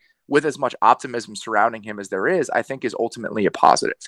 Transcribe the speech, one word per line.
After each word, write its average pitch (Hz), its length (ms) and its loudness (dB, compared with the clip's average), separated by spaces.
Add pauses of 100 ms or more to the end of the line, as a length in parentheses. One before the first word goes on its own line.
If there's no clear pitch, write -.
(280)
with 147 180 4
as 135 100 -2
much 135 240 -4
optimism 120 540 0
surrounding 110 480 0
him 104 160 -10
as 101 120 -12
there 101 180 0
is, 170 220 0
I 113 120 0
think 135 220 -8
is 117 120 -4
ultimately 110 480 -4
a 90 60 2
positive. - 580 4